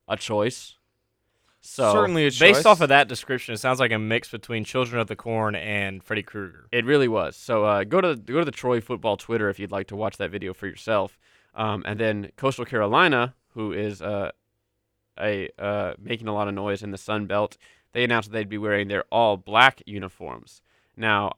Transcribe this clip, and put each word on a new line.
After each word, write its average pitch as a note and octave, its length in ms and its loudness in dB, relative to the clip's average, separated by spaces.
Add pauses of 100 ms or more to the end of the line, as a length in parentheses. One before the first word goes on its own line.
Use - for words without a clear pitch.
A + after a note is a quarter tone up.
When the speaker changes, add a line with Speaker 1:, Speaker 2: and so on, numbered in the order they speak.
Speaker 1:
a G#2+ 80 -2
choice. - 600 -4 (840)
So A2+ 320 0
Speaker 2:
Certainly F#3 300 2
a C#3+ 80 4
Speaker 3:
based C3+ 80 -4
Speaker 2:
choice. F3 260 8
Speaker 3:
off G3 160 8
of D3 80 2
that C#3 180 6
description, B2 460 -6
it G#2 60 -6
sounds C3 200 0
like A#2+ 140 2
a A2 60 0
mix A2 300 -2
between A2 360 -8
Children B2 340 -2
of G#2+ 80 0
the G#2+ 80 -8
Corn A2 400 -2
and G2 480 -4
Freddy G#2+ 180 -4
Krueger. - 520 -12
Speaker 1:
It A#2+ 100 2
really C#3 240 4
was. G2+ 300 -2
So, A2 260 0
uh, G2+ 220 2
go D#3+ 160 2
to, D#3+ 160 0
go A#2+ 220 -4
to F3 60 0
the C#3 60 -6
Troy B2 300 -2
football G#2+ 340 -2
Twitter G#2+ 320 -2
if G2 100 -4
you'd G2+ 140 -10
like G2 160 -6
to G2+ 80 -14
watch G#2 220 -6
that F2 140 -6
video F#2 220 -8
for G2+ 140 -10
yourself. G2 500 -4 (380)
Um, G#2+ 300 -4
and G#2 120 -6
then G#2 380 -2
Coastal C3+ 300 -2
Carolina, B2+ 720 2 (180)
who G#2+ 180 -6
is, G2+ 300 -6
uh, G2+ 300 -4 (880)
a, G2 300 -4 (100)
uh, G2+ 400 -4
making A2 300 -8
a G#2+ 60 -4
lot G#2 160 -2
of G2+ 40 -6
noise G2+ 300 -6
in G#2 80 -10
the F#2+ 60 -10
Sun G#2 300 -6
Belt, G2+ 280 -2 (380)
they A#2+ 100 0
announced A2+ 280 0
that - 20 0
they'd G#2+ 160 -4
be G#2+ 80 -8
wearing G2+ 320 0
their G2+ 200 -2
all-black A2 760 4
uniforms. F#2 760 -12 (340)
Now, A2 420 0